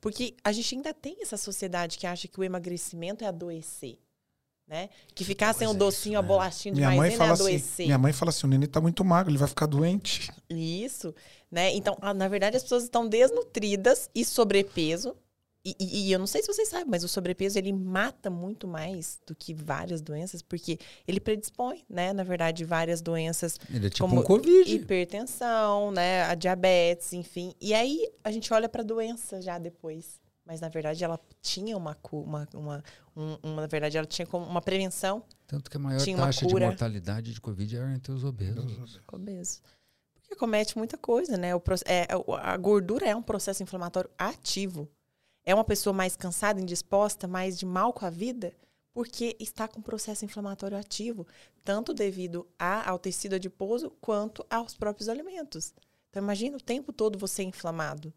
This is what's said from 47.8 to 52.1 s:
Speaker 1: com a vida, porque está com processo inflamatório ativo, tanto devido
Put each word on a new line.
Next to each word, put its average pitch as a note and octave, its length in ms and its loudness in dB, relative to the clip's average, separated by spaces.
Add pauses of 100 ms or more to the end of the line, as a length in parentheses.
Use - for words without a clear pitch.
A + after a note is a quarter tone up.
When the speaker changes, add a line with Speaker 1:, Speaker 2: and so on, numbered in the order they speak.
Speaker 1:
com A#3 140 -8
a F3 40 -4
vida, A3 420 -6 (400)
porque A#3 480 -6
está A3 260 -6
com A3 160 -12
processo G#3+ 420 -8
inflamatório G3+ 540 -8
ativo, G#3 480 -8 (380)
tanto G#3+ 280 -2
devido F#3 540 -4 (120)